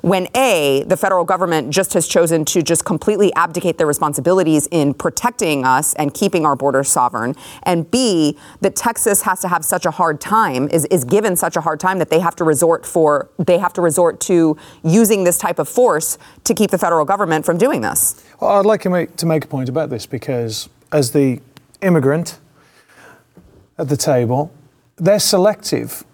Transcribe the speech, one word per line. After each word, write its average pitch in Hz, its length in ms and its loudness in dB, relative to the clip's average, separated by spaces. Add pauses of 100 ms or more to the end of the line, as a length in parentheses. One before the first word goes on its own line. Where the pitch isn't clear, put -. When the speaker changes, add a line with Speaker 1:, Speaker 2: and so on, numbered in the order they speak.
Speaker 1:
when 185 340 0
A, 160 520 2
the 180 120 0
federal 190 260 0
government 170 460 -2
just 180 240 -2
has 170 120 0
chosen 165 380 2
to 175 160 0
just 160 240 -2
completely 208 520 0
abdicate 170 420 -2
their 165 80 2
responsibilities 151 840 0
in 147 220 0
protecting 165 720 -2
us 131 300 2
and 143 180 -2
keeping 180 320 -2
our 147 100 2
borders 135 360 0
sovereign, 127 440 -2 (280)
and 170 280 -2
B, 175 460 0 (240)
that 190 160 -2
Texas 233 460 -2
has 185 180 -2
to 190 80 -4
have 170 160 -2
such 180 220 -2
a 170 40 0
hard 156 300 -2
time, 156 480 0
is, 151 180 2
is 165 180 0
given 196 320 0
such 175 200 -2
a 165 60 -2
hard 156 180 -4
time 185 200 -2
that 156 100 -2
they 160 80 4
have 170 180 -2
to 175 80 -2
resort 160 400 2
for, 151 540 2
they 175 180 2
have 180 180 0
to 185 60 -4
resort 170 400 2
to 165 380 2 (240)
using 196 420 2
this 175 140 2
type - 200 -4
of 147 120 -4
force 233 480 2 (260)
to - 80 -2
keep 196 180 0
the 190 80 0
federal 165 280 2
government 165 400 0
from 165 100 0
doing 220 240 0
this? - 340 -2 (260)
Speaker 2:
Well, 202 180 2
I'd 196 80 2
like 214 160 2
to 190 80 -2
make, 180 260 -2
to - 80 -6
make 156 220 0
a - 20 -20
point 131 220 -6
about 143 180 -4
this 117 160 -8
because 117 640 -8 (240)
as 143 200 0
the 135 280 0 (400)
immigrant 160 560 0 (1400)
at 160 100 -6
the 143 80 0
table, 127 540 0 (460)
they're 196 220 2
selective 185 960 0